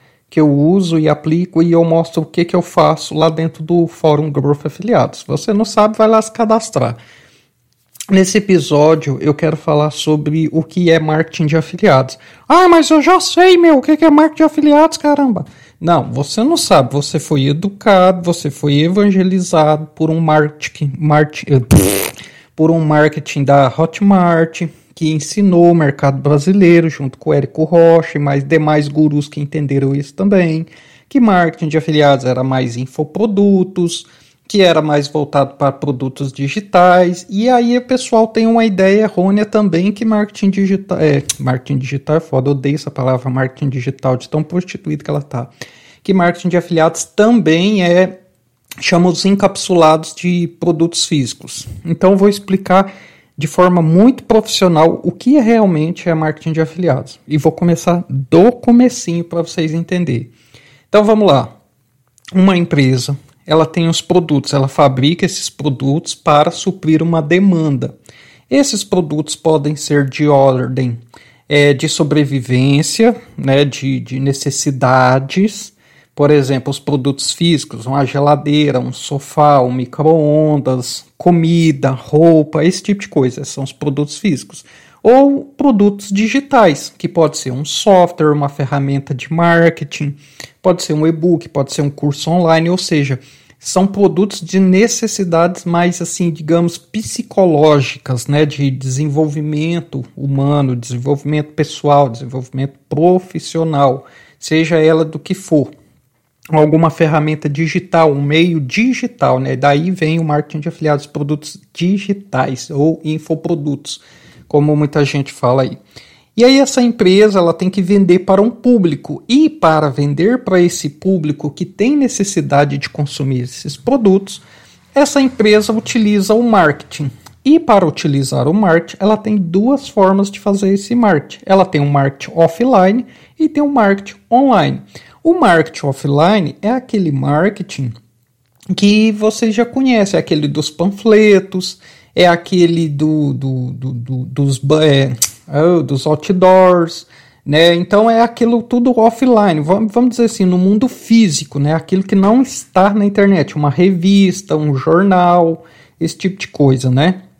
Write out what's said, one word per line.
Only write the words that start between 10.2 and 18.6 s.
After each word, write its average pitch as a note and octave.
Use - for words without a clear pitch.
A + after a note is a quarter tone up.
o D#3+
que F3
é D#3+
marketing D#3
de D3+
afiliados. D#3
"Ah, F4+
mas E4+
eu D#4
já F4+
sei, F4+
meu, E4+
o B3+
que D#4
que D4+
é D#4+
marketing D#4
de D#4+
afiliados, D4+
caramba?" C#4
Não, D#3+
você C#3+
não D#4
sabe, D3
você C#3+
foi C#3
educado, F#3
você E3+
foi C#3+